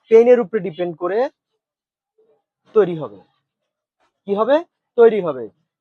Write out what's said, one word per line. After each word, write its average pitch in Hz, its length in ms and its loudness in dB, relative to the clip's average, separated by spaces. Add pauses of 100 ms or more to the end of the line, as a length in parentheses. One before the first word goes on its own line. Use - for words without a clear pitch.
পেইনের 233 340 4
উপরে 214 240 -8
ডিপেন্ড 175 340 -8
করে 180 160 -6 (1600)
তৈরি 180 260 0
হবে। 104 180 -14 (1040)
কি 202 140 -6
হবে? 233 160 0 (420)
তৈরি 226 300 4
হবে। 127 180 -8 (360)